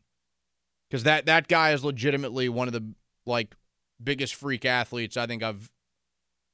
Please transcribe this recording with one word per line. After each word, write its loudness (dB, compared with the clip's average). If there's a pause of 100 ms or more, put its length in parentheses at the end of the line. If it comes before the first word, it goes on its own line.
(920)
'Cause -4
that, 4
that 4
guy 6
is 0
legitimately -2
one -2
of -6
the, -8 (320)
like, -2 (480)
biggest -4
freak -4
athletes -2
I -2
think -6
I've -8 (840)